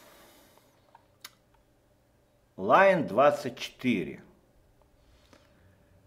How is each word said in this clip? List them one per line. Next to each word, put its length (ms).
Line 520
двадцать 500
четыре. 640